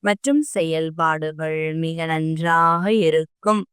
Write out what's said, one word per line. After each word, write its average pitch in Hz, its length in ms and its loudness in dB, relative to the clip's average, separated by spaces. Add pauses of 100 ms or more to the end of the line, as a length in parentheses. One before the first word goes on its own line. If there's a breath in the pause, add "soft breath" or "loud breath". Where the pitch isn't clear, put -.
மற்றும் 269 380 2
செயல்பாடுகள் 160 1300 -2
மிக 165 320 -4
நன்றாக 165 840 2
இருக்கும். 185 800 0